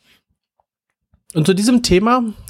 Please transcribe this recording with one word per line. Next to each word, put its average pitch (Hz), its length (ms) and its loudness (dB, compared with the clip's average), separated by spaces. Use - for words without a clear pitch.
Und 156 120 -2
zu 190 80 2
diesem 240 280 0
Thema, 233 440 0